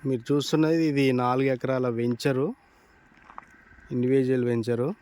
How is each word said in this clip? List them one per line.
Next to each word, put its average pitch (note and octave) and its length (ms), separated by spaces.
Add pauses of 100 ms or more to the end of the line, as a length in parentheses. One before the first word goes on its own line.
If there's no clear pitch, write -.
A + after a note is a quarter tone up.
మీరు C3 280
చూస్తున్నది D#3 520
ఇది C#3 260
నాలుగు B2+ 360
ఎకరాల C3 420
వెంచరు, B2 640 (1400)
ఇండివిడ్యువల్ B2+ 540
వెంచరు. A#2+ 560